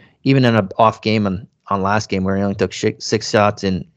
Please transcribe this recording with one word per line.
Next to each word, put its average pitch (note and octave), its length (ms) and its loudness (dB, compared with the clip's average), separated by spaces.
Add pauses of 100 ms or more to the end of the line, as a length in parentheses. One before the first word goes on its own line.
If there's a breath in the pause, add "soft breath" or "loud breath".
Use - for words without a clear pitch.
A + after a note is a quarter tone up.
(240 soft breath)
even C3+ 220 4
in A#2 100 4
an G2 220 2
off A2 240 2
game G#2+ 240 0
on, F#2+ 220 -4 (200)
on G2 140 -2
last G2+ 260 -2
game F#2+ 160 -4
where G2 140 -2
he G2 60 -2
only G2 120 -2
took G2 160 -2
shi-, A2 280 -4
six - 300 -4
shots G#2 340 2
in, F#2 220 -2 (120)